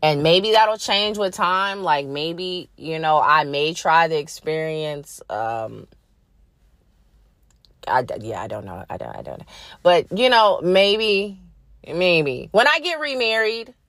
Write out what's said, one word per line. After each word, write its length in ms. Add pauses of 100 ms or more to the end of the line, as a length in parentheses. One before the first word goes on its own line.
And 220
maybe 280
that'll 260
change 400
with 160
time. 500
Like, 220
maybe, 680
you 240
know, 220
I 240
may 280
try 360
the 100
experience. 1080
Um, 580 (2000)
I 140
d-, 140 (120)
yeah, 140
I 60
don't 180
know. 240
I 80
don't, 180
I 60
don't 180
know. 60 (380)
But, 340
you 120
know, 320
maybe, 760 (480)
maybe. 640
When 160
I 120
get 200
remarried 760 (140)